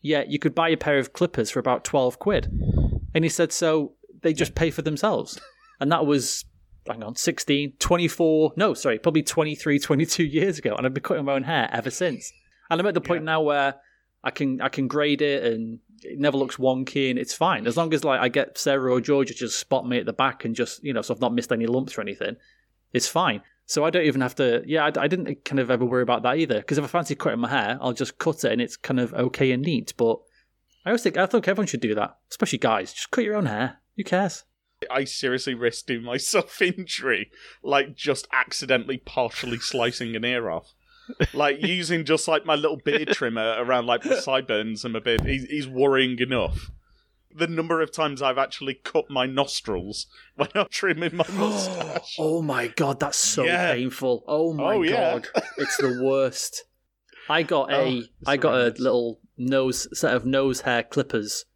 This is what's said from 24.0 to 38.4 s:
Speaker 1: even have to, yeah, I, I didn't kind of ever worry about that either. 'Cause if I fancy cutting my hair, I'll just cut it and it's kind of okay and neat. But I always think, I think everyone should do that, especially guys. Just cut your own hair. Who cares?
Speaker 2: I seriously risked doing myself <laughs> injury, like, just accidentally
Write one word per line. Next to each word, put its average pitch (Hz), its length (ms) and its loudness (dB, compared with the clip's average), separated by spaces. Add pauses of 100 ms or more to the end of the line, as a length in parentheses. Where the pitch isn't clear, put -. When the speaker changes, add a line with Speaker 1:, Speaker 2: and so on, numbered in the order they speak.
Speaker 1:
even 143 160 2
have 127 160 -2
to, 120 300 2
yeah, 151 180 0
I, 147 200 0
I 143 40 2
didn't 165 380 -4
kind 139 160 -2
of 120 100 0
ever 123 140 2
worry 123 180 2
about 117 200 2
that 127 160 2
either. 120 220 0
'Cause - 160 -2
if 147 60 0
I 135 40 -6
fancy 160 280 -2
cutting 117 240 -2
my 120 100 -2
hair, 120 300 0
I'll 127 140 -2
just - 240 -6
cut - 260 -2
it 120 80 2
and 113 100 0
it's 117 140 -4
kind - 240 -2
of 120 140 -2
okay 127 400 2
and 127 100 -2
neat. 151 320 -2
But 113 240 2 (680)
I 175 40 0
always 240 140 0
think, 185 120 0
I 185 100 4
think 208 220 2
everyone 196 200 2
should 127 120 -4
do 107 160 0
that, 104 220 -2 (140)
especially - 280 -2
guys. 107 320 2
Just - 200 -10
cut 247 120 0
your 214 140 -2
own 196 80 2
hair. 113 320 -2 (180)
Who 202 80 -6
cares? 185 400 -2 (480)
Speaker 2:
I 135 140 0
seriously 131 480 -2
risked 117 340 -2
doing 120 160 -4
myself 131 580 -2
<laughs> - 0 -
injury, 131 720 -2 (320)
like, 139 320 0
just - 380 -2
accidentally 127 640 0